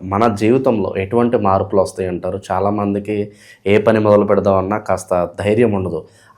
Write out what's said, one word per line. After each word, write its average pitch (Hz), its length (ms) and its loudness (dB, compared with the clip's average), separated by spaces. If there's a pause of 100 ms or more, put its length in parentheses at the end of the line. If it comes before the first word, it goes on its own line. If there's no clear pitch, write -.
మన 101 320 0
జీవితంలో 110 600 0
ఎటువంటి 117 420 0
మార్పులు 98 420 0
వస్తాయి 92 280 -4
అంటారు? 92 320 -6 (120)
చాలామందికి 101 800 -2 (340)
ఏ 101 120 4
పని 107 220 2
మొదలు 104 240 4
పెడదామన్నా 98 540 0
కాస్త 92 600 -2
ధైర్యం 107 340 2
ఉండదు. 90 340 -4 (320)